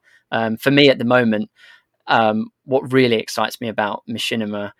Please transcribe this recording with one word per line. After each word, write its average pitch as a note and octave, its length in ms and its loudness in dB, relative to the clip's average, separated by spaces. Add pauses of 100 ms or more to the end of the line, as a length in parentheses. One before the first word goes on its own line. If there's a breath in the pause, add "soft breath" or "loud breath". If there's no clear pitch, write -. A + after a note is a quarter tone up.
(300 soft breath)
Um, A2+ 280 -2
for - 120 -2
me C#3+ 200 6
at B2+ 80 2
the B2 80 -4
moment, A2+ 420 2 (600 soft breath)
um, A2+ 420 0 (140)
what C3+ 280 -2
really B2+ 240 4
excites - 440 -6
me A#2 80 -8
about G#2 400 -4
machinima, G#2 720 -6